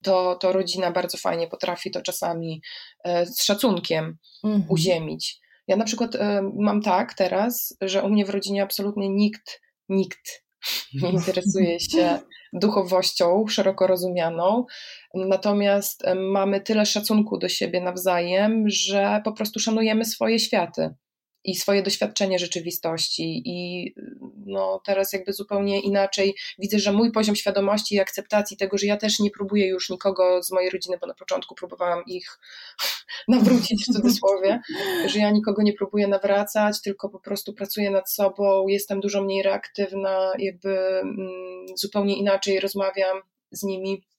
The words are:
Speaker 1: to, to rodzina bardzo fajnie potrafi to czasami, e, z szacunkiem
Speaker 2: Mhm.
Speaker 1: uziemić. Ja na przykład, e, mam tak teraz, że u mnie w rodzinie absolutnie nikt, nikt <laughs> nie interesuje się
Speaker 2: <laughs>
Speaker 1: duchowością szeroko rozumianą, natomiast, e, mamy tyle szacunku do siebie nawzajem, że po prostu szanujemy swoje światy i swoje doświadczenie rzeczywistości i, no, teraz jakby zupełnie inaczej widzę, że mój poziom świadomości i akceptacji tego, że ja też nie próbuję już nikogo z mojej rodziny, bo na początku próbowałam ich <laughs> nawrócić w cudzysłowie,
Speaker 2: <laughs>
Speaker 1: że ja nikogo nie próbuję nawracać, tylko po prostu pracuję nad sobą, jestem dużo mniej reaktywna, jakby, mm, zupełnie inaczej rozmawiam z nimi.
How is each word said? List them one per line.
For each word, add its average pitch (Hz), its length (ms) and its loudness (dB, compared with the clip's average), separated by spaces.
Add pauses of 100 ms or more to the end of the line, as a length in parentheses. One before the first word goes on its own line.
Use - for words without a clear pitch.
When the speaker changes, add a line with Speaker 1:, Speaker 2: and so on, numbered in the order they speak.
Speaker 1:
to, 185 340 2
to 185 160 2
rodzina 185 380 0
bardzo 180 280 -2
fajnie 170 300 -2
potrafi 175 420 -6
to 175 120 -6
czasami, 165 600 -6 (420)
e, 175 220 0
z - 160 -4
szacunkiem 165 760 0 (260)
Speaker 2:
Mhm. 208 240 2
Speaker 1:
uziemić. 160 680 0 (300)
Ja 190 80 4
na 220 80 2
przykład, 226 300 -4
e, 202 280 0 (160)
mam 208 240 2
tak 208 320 2
teraz, 196 680 0
że 190 220 0
u 196 60 0
mnie 208 160 4
w 190 60 -6
rodzinie 196 320 -2
absolutnie 202 460 -2
nikt, 208 520 0 (280)
nikt - 600 -4 (120)
<laughs> - 420 -6
nie 175 80 0
interesuje 180 720 2
się 294 380 2 (180)
Speaker 2:
<laughs> - 160 -20
Speaker 1:
duchowością 185 960 2
szeroko 190 380 2
rozumianą, 180 760 2 (500)
natomiast, 202 920 2
e, 185 100 2
mamy 196 460 0
tyle 208 260 2
szacunku 208 520 2
do 185 100 -2
siebie 180 320 -2
nawzajem, 185 880 0
że 202 580 0
po 214 80 -2
prostu 214 280 -6
szanujemy 220 440 2
swoje 226 340 0
światy 170 560 0 (500)
i 185 100 -4
swoje 196 280 2
doświadczenie 196 560 0
rzeczywistości 165 1040 -4
i, 175 500 -8 (520)
no, 190 400 -4
teraz 196 260 0
jakby 196 200 -6
zupełnie 202 480 -2
inaczej 196 540 2 (240)
widzę, 202 200 0
że 202 140 2
mój 226 200 4
poziom 214 240 2
świadomości 202 580 0
i 202 60 4
akceptacji 208 560 -2
tego, 196 220 -2
że 202 80 0
ja 208 100 2
też 208 240 -2
nie 208 100 4
próbuję 202 360 0
już 185 240 -2
nikogo 185 520 2
z - 100 -6
mojej 185 180 2
rodziny, 180 300 -6
bo 180 60 -8
na 180 80 -10
początku 185 400 -6
próbowałam 175 520 -4
ich 180 320 -12 (400)
<laughs> - 500 -8
nawrócić 233 540 4
w 247 120 -2
cudzysłowie, 202 640 2 (220)
Speaker 2:
<laughs> 359 300 0
Speaker 1:
że 214 60 0
ja 208 120 4
nikogo 214 320 2
nie 208 100 6
próbuję 202 360 0
nawracać, 208 720 2
tylko 196 260 -6
po 190 120 -12
prostu 196 340 -8
pracuję 202 360 -2
nad 196 220 0
sobą, 196 560 2
jestem 196 320 0
dużo 202 220 0
mniej 196 200 0
reaktywna, 190 960 -2
jakby, 190 400 -4
mm, 190 500 -2 (480)
zupełnie 202 420 -2
inaczej 196 420 2
rozmawiam 190 600 -2 (300)
z - 120 -12
nimi. 190 400 -4 (160)